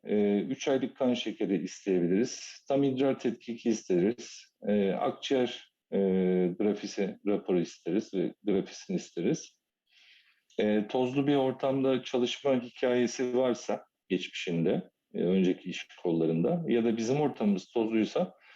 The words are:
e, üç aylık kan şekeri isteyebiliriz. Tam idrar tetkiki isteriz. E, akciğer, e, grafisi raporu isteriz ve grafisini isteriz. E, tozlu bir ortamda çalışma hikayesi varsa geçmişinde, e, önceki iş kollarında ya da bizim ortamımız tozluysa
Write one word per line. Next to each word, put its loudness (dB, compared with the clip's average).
e, 2
üç -4
aylık 0
kan 2
şekeri -2
isteyebiliriz. -2
Tam 4
idrar 2
tetkiki -4
isteriz. 0
E, 2
akciğer, -2
e, -2
grafisi -2
raporu 2
isteriz -4
ve -2
grafisini -4
isteriz. -6
E, 2
tozlu 0
bir 4
ortamda 0
çalışma 0
hikayesi 0
varsa -2
geçmişinde, -2
e, -8
önceki 2
iş -10
kollarında 0
ya 2
da 0
bizim 0
ortamımız 0
tozluysa 0